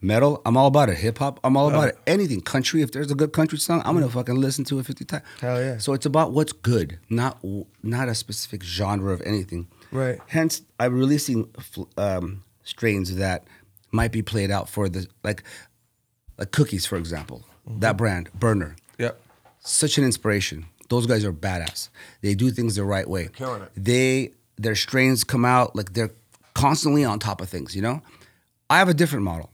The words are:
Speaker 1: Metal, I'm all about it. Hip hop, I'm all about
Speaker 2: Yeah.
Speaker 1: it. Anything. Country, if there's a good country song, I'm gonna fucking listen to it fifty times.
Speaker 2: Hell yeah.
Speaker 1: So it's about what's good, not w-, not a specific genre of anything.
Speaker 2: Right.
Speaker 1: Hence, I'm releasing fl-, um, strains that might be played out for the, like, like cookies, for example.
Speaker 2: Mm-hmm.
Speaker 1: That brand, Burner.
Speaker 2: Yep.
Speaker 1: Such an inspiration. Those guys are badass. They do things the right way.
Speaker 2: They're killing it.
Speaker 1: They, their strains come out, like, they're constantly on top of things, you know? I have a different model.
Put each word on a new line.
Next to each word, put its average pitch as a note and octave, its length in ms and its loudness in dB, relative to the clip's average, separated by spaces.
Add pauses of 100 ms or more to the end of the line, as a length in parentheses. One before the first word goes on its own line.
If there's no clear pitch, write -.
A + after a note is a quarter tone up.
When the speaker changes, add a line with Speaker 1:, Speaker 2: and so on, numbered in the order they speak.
Speaker 1:
Metal, A#2 460 4
I'm A#2 100 4
all C3+ 120 8
about C#3 200 6
it. F2+ 80 0
Hip G#2+ 220 -2
hop, C#3+ 260 -2
I'm C3 100 4
all C#3 140 4
about D3+ 140 4
Speaker 2:
Yeah. C3+ 80 4
Speaker 1:
it. - 160 -10
Anything. D#3 340 2
Country, C3+ 400 0
if C#3 120 0
there's C#3+ 180 -6
a C#3+ 40 0
good D3+ 200 0
country D#3 240 2
song, E3+ 260 0
I'm D#3 100 0
gonna D3+ 140 4
fucking B2 280 -2
listen C3+ 280 0
to C3+ 140 -2
it B2+ 80 -6
fifty - 180 -10
times. D3 200 -8 (180)
Speaker 2:
Hell B2 200 -2
yeah. C3 140 -4
Speaker 1:
So A2+ 160 -4
it's C3+ 140 -2
about D3 260 2
what's D3+ 220 0
good, F#2 440 0 (120)
not A#2+ 320 -2
w-, G2 240 -8 (160)
not B2 260 -2
a A#2 60 -2
specific - 480 -10
genre F#2+ 500 -2
of F2+ 140 -4
anything. F2+ 400 -4 (260)
Speaker 2:
Right. C3 260 -2 (100)
Speaker 1:
Hence, D#3+ 340 0 (180)
I'm B2 180 2
releasing C3+ 520 0 (100)
fl-, - 220 -14 (160)
um, F#2+ 440 -2 (220)
strains F#2+ 520 -2
that F#2 280 -2 (480)
might A2+ 200 2
be A2+ 100 -2
played G2+ 280 -2
out G2 180 -2
for G2+ 200 -4
the, F2+ 180 -6 (160)
like, G#2 200 -6 (960)
like - 120 -8
cookies, G2+ 340 0
for - 140 -6
example. D#2+ 480 -10 (200)
Speaker 2:
Mm-hmm. A2 140 -8
Speaker 1:
That G#2+ 160 2
brand, F#2+ 380 -2
Burner. G2 420 0 (220)
Speaker 2:
Yep. A#2 200 -4 (420)
Speaker 1:
Such - 360 0
an C#3+ 80 4
inspiration. G2+ 640 0 (240)
Those A#2+ 160 2
guys A2 180 2
are G2 80 -2
badass. E2+ 560 -6 (320)
They G2+ 140 0
do A#2 160 2
things A#2 240 -2
the G2+ 100 -2
right G2 240 -2
way. F2+ 140 -2
Speaker 2:
They're - 80 -8 (160)
killing A2+ 160 -8
it. - 140 -18
Speaker 1:
They, B2+ 560 2 (260)
their G#2+ 160 -2
strains C3 500 2
come B2 220 2
out, B2 300 4
like, G2 180 -6
they're A2+ 160 -2 (420)
constantly D3 520 2
on G#2+ 160 2
top G2+ 200 -4
of F#2 80 -10
things, E2 260 -10
you F#2+ 60 -4
know? B2 220 -4 (680)
I D#3+ 100 6
have F#3+ 120 6
a E3+ 40 6
different C#3+ 300 2
model. E2 300 -6